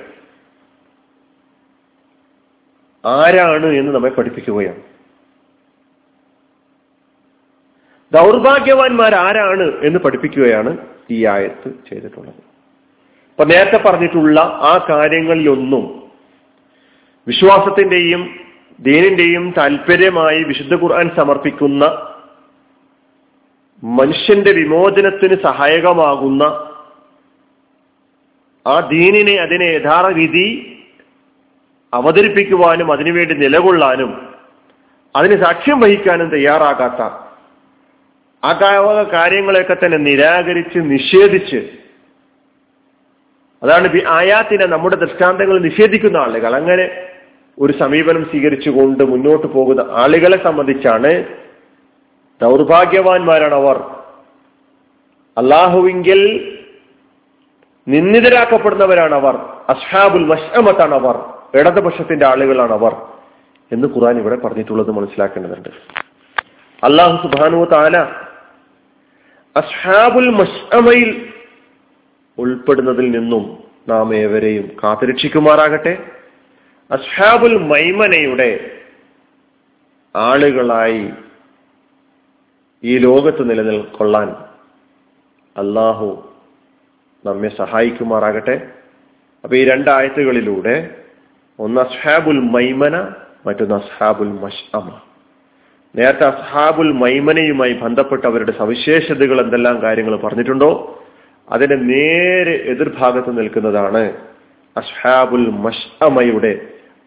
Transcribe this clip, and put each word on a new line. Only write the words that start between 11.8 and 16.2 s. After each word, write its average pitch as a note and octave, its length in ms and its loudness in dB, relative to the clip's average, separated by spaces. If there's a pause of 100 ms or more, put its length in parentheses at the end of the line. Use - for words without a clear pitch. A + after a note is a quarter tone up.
ചെയ്തിട്ടുള്ളത്. - 520 -20 (880)
അപ്പൊ - 160 -2
നേരത്തെ G3 380 4
പറഞ്ഞിട്ടുള്ള E3+ 560 2
ആ E3+ 500 0
കാര്യങ്ങളിലൊന്നും D3+ 1200 -2 (1160)